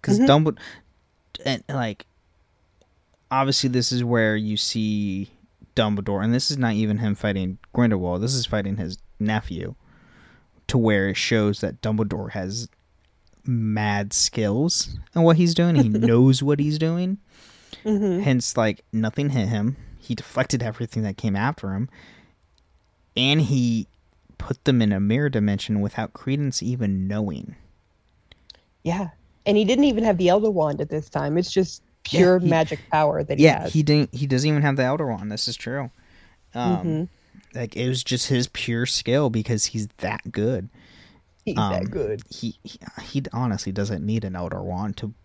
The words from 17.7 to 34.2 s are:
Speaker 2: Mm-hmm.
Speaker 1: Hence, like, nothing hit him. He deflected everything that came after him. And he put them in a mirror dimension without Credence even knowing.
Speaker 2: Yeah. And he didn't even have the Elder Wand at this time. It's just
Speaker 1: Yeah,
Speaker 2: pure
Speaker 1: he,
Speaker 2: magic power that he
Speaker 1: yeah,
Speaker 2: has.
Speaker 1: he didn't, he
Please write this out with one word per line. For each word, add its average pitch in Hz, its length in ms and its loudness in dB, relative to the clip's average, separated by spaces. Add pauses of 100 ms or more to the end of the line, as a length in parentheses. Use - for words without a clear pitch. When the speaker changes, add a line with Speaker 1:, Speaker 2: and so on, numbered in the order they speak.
Speaker 2:
Mm-hmm. 202 360 0
Speaker 1:
Hence, 131 360 0
like, 110 360 0
nothing 110 380 0
hit 113 180 0
him. 113 280 0 (220)
He - 160 -8
deflected 123 480 -4
everything 113 420 -4
that 98 120 -4
came 104 200 -2
after 104 380 -4
him. 117 140 -4 (1300)
And 135 260 2
he 120 440 0 (520)
put - 260 -8
them 127 180 4
in 104 100 2
a 98 80 0
mirror 123 280 2
dimension 104 520 0
without 101 320 -4
Credence 139 500 -4
even 101 440 -2
knowing. 101 500 -6 (1300)
Speaker 2:
Yeah. 175 260 -2 (380)
And 208 100 4
he 208 80 4
didn't 247 200 4
even 226 200 2
have 196 140 2
the 180 100 4
Elder 208 220 4
Wand 156 300 0
at 151 80 -4
this 151 200 -6
time. 147 280 -2
It's - 160 0
just - 300 0 (280)
Speaker 1:
Yeah, 165 100 2
Speaker 2:
pure 180 180 6
Speaker 1:
he, 175 100 0
Speaker 2:
magic 160 320 0 (100)
power 156 320 2
that 151 160 -4
he 143 60 8
Speaker 1:
yeah, 151 180 4
Speaker 2:
has. - 100 -6
Speaker 1:
he 156 100 2
didn't, 151 320 2
he 135 120 -4